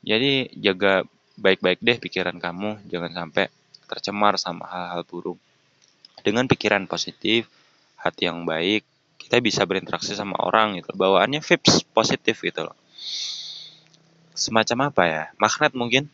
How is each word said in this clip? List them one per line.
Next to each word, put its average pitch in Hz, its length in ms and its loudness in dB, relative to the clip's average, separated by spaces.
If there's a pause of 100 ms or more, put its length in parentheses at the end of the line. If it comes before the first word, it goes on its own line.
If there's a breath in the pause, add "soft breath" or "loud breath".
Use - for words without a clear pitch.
Jadi 127 520 0
jaga 98 440 4 (360)
baik-baik 95 440 2
deh 117 160 2
pikiran 87 400 -6
kamu. 98 480 -6
Jangan 87 280 -6
sampai 85 360 -2 (400)
tercemar 104 480 0
sama 87 300 -8
hal-hal 87 340 -8
buruk. 87 360 -10 (840)
Dengan 113 220 0
pikiran 104 460 2
positif, - 560 -2 (500 soft breath)
hati 90 320 -2
yang 85 160 -6
baik, 85 400 0 (340)
kita - 240 0
bisa 104 240 0
berinteraksi 92 480 -4
sama 101 240 -6
orang 101 400 2
gitu. - 160 -12
Bawaannya 98 480 2
vibes - 480 2
positif - 520 0
gitu - 240 -6
loh. - 100 -14 (1600 loud breath)
Semacam 117 540 2
apa 117 180 2
ya? 78 160 0 (160)
Magnet 135 360 2
mungkin. 123 400 0